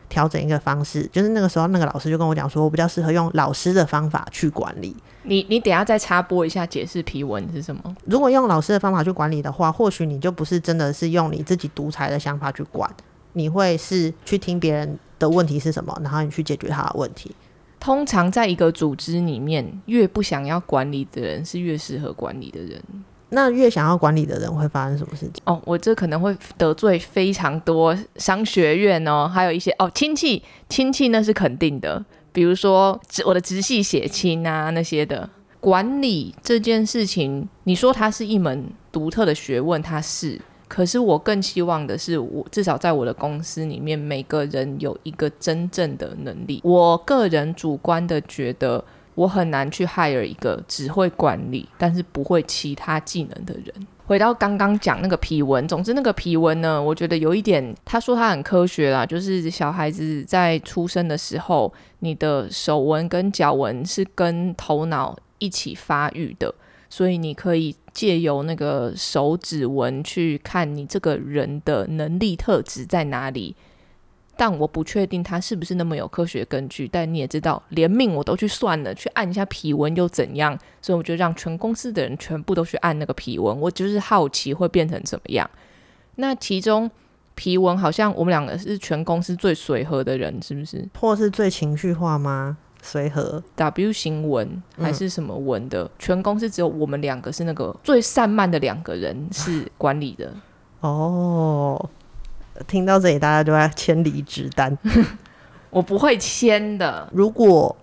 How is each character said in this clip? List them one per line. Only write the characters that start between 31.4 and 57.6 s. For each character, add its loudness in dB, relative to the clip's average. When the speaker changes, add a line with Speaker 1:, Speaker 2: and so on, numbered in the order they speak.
Speaker 2:
定 0
的。 -4
比 2
如 6
说， 4
直-， -6
我 6
的 4
直 -4
系 0
血 0
亲 -2
啊， -2
那 0
些 0
的。 -8
管 2
理 -2
这 2
件 2
事 0
情， -2
你 2
说 4
它 0
是 -6
一 0
门 0
独 -2
特 2
的 4
学 -2
问， 0
它 -6
是。 -6
可 0
是 0
我 4
更 0
希 -2
望 0
的 -4
是， -2
我， -6
至 -2
少 0
在 0
我 2
的 -2
公 -6
司 -8
里 -8
面， -4
每 -6
个 -2
人 -4
有 -4
一 -10
个 -2
真 -2
正 -2
的 -8
能 -10
力。 -6
我 6
个 2
人 0
主 -4
观 0
的 0
觉 -6
得， -2
我 2
很 2
难 -2
去 -2
hire 0
一 -6
个 -4
只 -6
会 2
管 0
理， -8
但 2
是 -2
不 -4
会 2
其 -6
他 -4
技 -6
能 -12
的 -10
人。 -16
回 4
到 6
刚 0
刚 4
讲 0
那 0
个 2
皮 0
文， 2
总 0
之 -2
那 0
个 2
皮 -2
文 4
呢， 2
我 2
觉 -2
得 0
有 2
一 2
点， 2